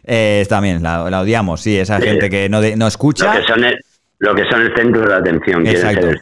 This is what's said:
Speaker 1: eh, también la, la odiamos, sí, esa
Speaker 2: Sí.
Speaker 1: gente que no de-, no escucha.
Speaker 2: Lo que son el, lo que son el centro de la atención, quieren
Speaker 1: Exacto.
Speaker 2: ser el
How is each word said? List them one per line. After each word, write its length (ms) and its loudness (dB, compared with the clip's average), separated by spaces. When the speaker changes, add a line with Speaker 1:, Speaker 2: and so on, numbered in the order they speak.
Speaker 1:
eh, 460 0
también 340 0
la, 280 -4
la 100 -2
odiamos, 400 -2
sí, 180 0
esa 220 0
Speaker 2:
Sí. 80 0
Speaker 1:
gente 220 0
que 180 -2
no 120 0
de-, 140 0
no 140 0
escucha. 460 0
Speaker 2:
Lo 60 0
que 60 -4
son 180 0
el, 140 0
lo 160 0
que 160 0
son 120 2
el 120 0
centro 280 2
de 80 2
la 80 2
atención, 440 0
quieren 180 2
Speaker 1:
Exacto. 200 0
Speaker 2:
ser 100 2
el 120 -2